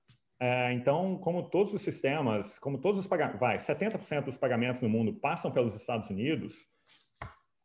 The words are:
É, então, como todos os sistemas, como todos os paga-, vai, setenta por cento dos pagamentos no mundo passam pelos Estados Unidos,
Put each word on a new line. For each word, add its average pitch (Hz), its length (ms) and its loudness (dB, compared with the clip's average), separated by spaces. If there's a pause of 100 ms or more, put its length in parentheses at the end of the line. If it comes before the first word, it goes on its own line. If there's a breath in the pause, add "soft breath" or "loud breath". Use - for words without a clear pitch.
(380)
É, 123 340 2
então, 156 440 2
como 170 320 -2
todos 202 240 2
os 202 80 -2
sistemas, 135 800 0
como 139 180 -4
todos 196 220 2
os 190 80 -4
paga-, 147 300 0
vai, 107 220 2
setenta 190 380 -2
por - 80 -8
cento 147 220 -2
dos 127 100 -6
pagamentos 123 460 0
no 117 60 2
mundo 110 260 2
passam 160 360 -2
pelos 120 240 2
Estados 110 360 -6
Unidos, 101 580 -4 (960 soft breath)